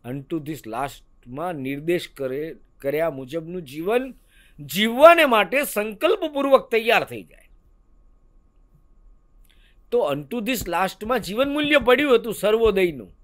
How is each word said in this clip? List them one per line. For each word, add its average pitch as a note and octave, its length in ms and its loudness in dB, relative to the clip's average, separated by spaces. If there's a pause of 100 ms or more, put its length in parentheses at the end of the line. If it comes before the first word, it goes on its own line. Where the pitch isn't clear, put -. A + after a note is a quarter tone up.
Unto C#3+ 300 -8
This D3 280 -12
Last-માં C3+ 840 -10
નિર્દેશ D3 560 -4
કરે, C#3 460 -8 (240)
કર્યા D3+ 300 -2
મુજબનું D#3+ 520 -10
જીવન F#3 520 -4 (460)
જીવવાને A#3 640 6
માટે A#3+ 380 2
સંકલ્પપૂર્વક C#4 1080 0
તૈયાર A3 340 2
થઈ A2 180 -12
જાય. - 260 -20 (2500)
તો G3 220 2
Unto D3 280 -6
This A3+ 240 -4
Last-માં F#3+ 540 -2
જીવન A#3+ 340 -2
મૂલ્ય D4 240 2
પડ્યું B3+ 380 4
હતું A3 180 -2
સર્વોદયનું F#3+ 800 0 (120)